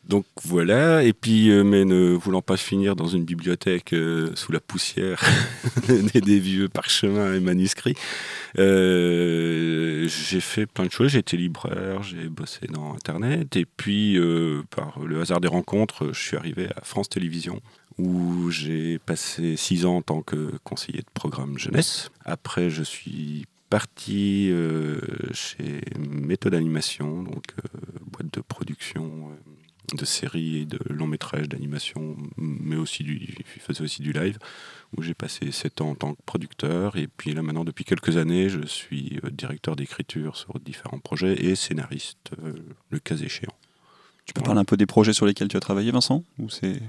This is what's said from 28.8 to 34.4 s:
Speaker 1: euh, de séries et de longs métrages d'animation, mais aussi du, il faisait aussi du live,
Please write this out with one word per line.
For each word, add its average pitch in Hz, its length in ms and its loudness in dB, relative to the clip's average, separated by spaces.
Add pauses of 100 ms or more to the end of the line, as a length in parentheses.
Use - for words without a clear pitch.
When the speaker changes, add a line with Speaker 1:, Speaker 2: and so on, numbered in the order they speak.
Speaker 1:
euh, 76 680 -14
de - 80 -6
séries 80 560 -4
et 76 40 -6
de 76 140 -8 (100)
longs 76 180 -4
métrages 73 420 -6
d'animation, 73 680 -8 (200)
mais 78 400 -4
aussi 78 280 -6
du, 73 120 -4 (400)
il - 40 -20
faisait - 220 -6
aussi - 200 -6
du 73 100 -4
live, 95 260 -2 (580)